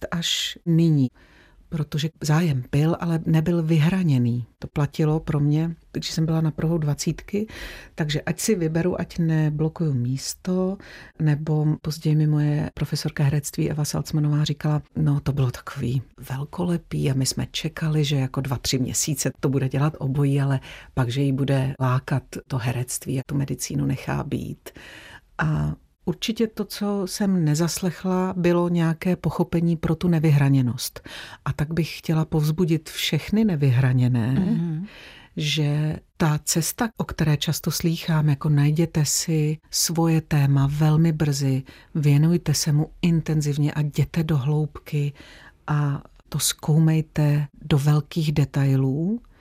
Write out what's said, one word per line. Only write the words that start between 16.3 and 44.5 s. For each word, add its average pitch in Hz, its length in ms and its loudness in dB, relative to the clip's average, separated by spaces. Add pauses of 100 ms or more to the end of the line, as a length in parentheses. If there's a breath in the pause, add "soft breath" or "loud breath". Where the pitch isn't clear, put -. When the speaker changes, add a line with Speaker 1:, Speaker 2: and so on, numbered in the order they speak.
Speaker 1:
velkolepý 151 800 -4
a 135 40 0
my 131 120 0
jsme - 240 -4
čekali, 156 540 -2
že 143 120 0
jako 131 240 -2
dva, 131 180 -4
tři - 200 -2
měsíce 131 520 -2 (100)
to 151 80 0
bude 131 200 0
dělat 143 300 0
obojí, 139 420 0
ale 135 200 0 (340 loud breath)
pak, 127 140 0
že 127 140 -2
jí 139 100 2
bude 135 480 0
lákat 131 420 0 (240)
to 131 120 -4
herectví 123 600 -4
a 131 80 -4
tu 143 80 -6
medicínu 143 520 -2
nechá 139 380 -2
být." - 460 -8 (680 loud breath)
A 151 340 -2 (320)
určitě 220 420 -2
to, 214 180 -6
co 202 420 -4
jsem 190 380 0
nezaslechla, 185 920 0
bylo 175 320 2
nějaké 170 480 0
pochopení 170 600 0
pro 160 180 0
tu 180 140 -2
nevyhraněnost. 139 920 2 (440 loud breath)
A 143 80 -4
tak 151 220 -4
bych 160 240 -2
chtěla 160 260 0
povzbudit 156 640 0
všechny - 540 0
nevyhraněné, 127 880 2
Speaker 2:
Mhm. 170 540 0 (500 loud breath)
Speaker 1:
že 151 600 -2 (200)
ta 151 280 2
cesta, - 520 -2
o 180 80 -4
které 151 320 0
často - 340 -4
slýchám, 160 580 0
jako 147 200 0
"najděte 151 560 2
si 156 540 0 (120)
svoje 165 500 2
téma 139 500 2
velmi 156 420 4
brzy, 139 500 0 (320 loud breath)
věnujte 156 600 4
se - 180 0
mu 151 180 2 (120)
intenzivně 156 720 2
a 151 80 -4
jděte 151 440 0
do 156 120 0
hloubky 147 760 -2 (540 loud breath)